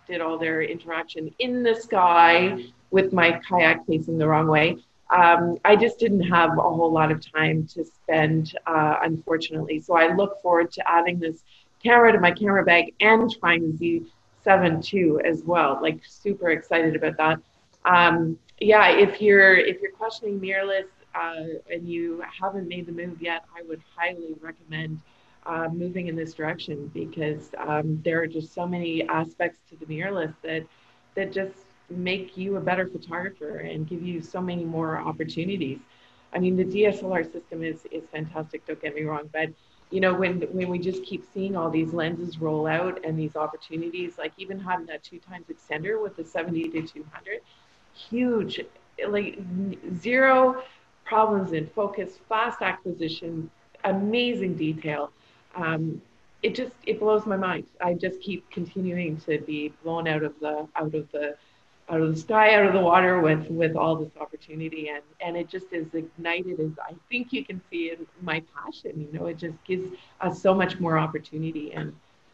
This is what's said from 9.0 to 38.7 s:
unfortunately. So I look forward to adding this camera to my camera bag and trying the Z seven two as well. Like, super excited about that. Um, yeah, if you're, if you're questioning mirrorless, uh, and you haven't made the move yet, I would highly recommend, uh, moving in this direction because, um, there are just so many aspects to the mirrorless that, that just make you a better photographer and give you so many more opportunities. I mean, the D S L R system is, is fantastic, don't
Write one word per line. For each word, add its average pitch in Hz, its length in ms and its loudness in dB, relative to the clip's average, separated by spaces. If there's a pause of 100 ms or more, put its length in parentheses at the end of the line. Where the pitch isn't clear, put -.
unfortunately. 160 760 -4
So 170 160 0
I 165 180 6
look 202 280 0
forward 170 300 4
to - 180 -2
adding 175 280 2
this 165 240 -6 (400)
camera 240 300 8
to 202 80 6
my 175 120 6
camera 196 320 2
bag 170 360 4
and 226 380 6
trying 170 340 2
the 156 40 -4
Z 165 300 -2 (360)
seven 175 400 6
two 160 420 2
as 160 180 0
well. 156 380 2
Like, 160 240 -2
super 196 460 -4
excited 160 440 0
about 160 220 -2
that. 160 220 2 (460)
Um, 170 540 4 (220)
yeah, 208 300 8
if 196 300 4
you're, 196 360 8
if 185 240 2
you're 196 120 -6
questioning 220 480 -6
mirrorless, 190 460 -2 (280)
uh, 165 580 -8
and 170 160 -8
you 170 340 -6 (180)
haven't 196 280 -6
made 175 180 -10
the 170 60 -12
move 170 280 -10
yet, 165 240 -8 (120)
I 170 60 -18
would 160 200 -14 (140)
highly 170 440 -6
recommend, 156 600 -10 (460)
uh, 165 260 -6
moving 175 360 -6
in 160 80 -6
this 160 180 -8
direction 156 580 -8
because, 156 640 -6
um, 156 460 -4
there 165 180 0
are 165 40 -2
just 160 260 -8
so 180 140 -6
many 170 420 -4
aspects 160 520 -4 (100)
to - 60 -20
the - 100 -18
mirrorless 160 560 -6
that, 160 220 -6 (500)
that 190 180 -4
just 190 220 -4 (340)
make 180 480 -6
you 190 200 -4
a 185 40 -4
better 180 280 -2
photographer 175 720 -10
and 156 300 -8
give 175 140 -8
you 175 180 -8
so 180 200 -10
many 175 240 -6
more 160 340 -4
opportunities. 160 800 -8 (540)
I 175 80 -4
mean, 185 160 2
the 185 80 2
D 190 220 2
S 196 160 0
L 190 100 -6
R 170 100 0
system 165 400 -10
is, 160 300 -8
is 160 180 -8
fantastic, 156 560 -10
don't 156 160 -10